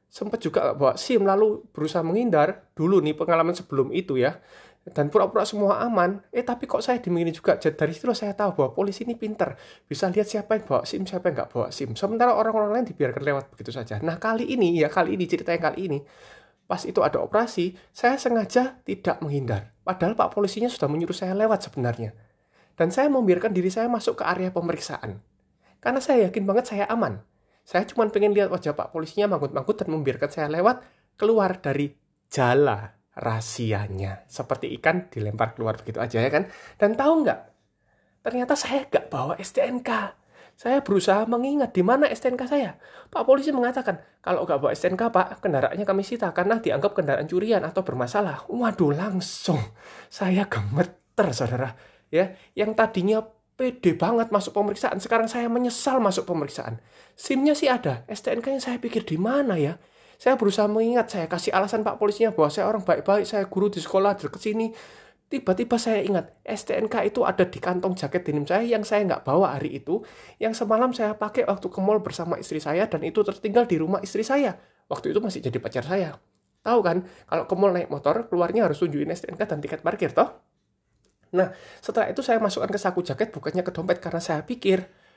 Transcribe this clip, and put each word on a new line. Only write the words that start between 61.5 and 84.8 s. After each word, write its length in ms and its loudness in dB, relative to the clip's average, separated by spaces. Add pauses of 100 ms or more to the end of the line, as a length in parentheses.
alasan 280 0
Pak 160 -4
polisinya 320 2
bahwa 200 4
saya 200 0
orang 160 -2
baik-baik, 400 2
saya 240 -2
guru 200 0
di 120 -8
sekolah 320 2
dekat 280 -10
sini. 280 -2 (540)
Tiba-tiba 560 -2
saya 240 0
ingat, 420 -2
S 200 -8
T 80 -2
N 120 0
K 200 -2
itu 200 2
ada 200 2
di 120 -12
kantong 400 -2
jaket 280 -4
denim 200 -2
saya 160 2
yang 240 0
saya 200 2
nggak 200 -2
bawa 320 2
hari 240 -6
itu, 200 -2 (360)
yang 160 -2
semalam 400 2
saya 240 -2
pakai 280 0
waktu 200 -2
ke 160 -6
mall 200 4
bersama 360 -4
istri 240 -6
saya 240 0
dan 160 -4
itu 240 0
tertinggal 400 2
di 140 2
rumah 220 0
istri 200 -4
saya. 320 0 (360)
Waktu 260 -4
itu 60 4
masih 180 -6
jadi 220 -4
pacar 240 -6
saya. 340 -4 (440)
Tahu 200 4
kan, 180 2 (260)
kalau 200 -2
ke 80 0
mall 160 4
naik 160 -2
motor, 400 0
keluarnya 400 2
harus 140 -2
tunjukin 280 -2
S 120 -6
T 80 -10
N 80 -12
K 80 -2
dan 160 -4
tiket 200 -8
parkir, 320 -2
toh? 160 4 (1040)
Nah, 160 2 (320)
setelah 320 -2
itu 80 -4
saya 160 2
masukkan 320 -2
ke 80 -4
saku 240 -2
jaket, 320 -4
bukannya 320 -4
ke 80 -6
dompet, 240 -2
karena 240 -6
saya 240 -4
pikir 400 0 (300)